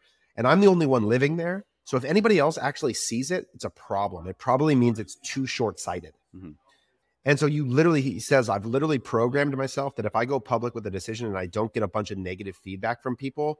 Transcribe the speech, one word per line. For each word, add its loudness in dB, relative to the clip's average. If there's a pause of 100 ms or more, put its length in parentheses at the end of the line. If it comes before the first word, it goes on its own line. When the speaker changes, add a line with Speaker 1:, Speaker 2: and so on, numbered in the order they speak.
(380)
Speaker 1:
And 2
I'm 6
the 8
only 6
one 4
living 2
there. -6 (180)
So -4
if -2
anybody 4
else 2
actually -2
sees -4
it, -4
it's -10
a -6
problem. -6
It -10
probably 2
means 4
it's -12
too -6
short-sighted. -4 (220)
Speaker 2:
Mm-hmm. -16 (720)
Speaker 1:
And 4
so 2
you 0
literally, 4
he -4
says, 4
"I've -2
literally 0
programmed 0
myself -6
that -4
if -4
I 0
go -2
public -4
with -10
a -6
decision -8
and -6
I -6
don't -4
get -2
a 0
bunch -6
of -6
negative -10
feedback -6
from -6
people, -6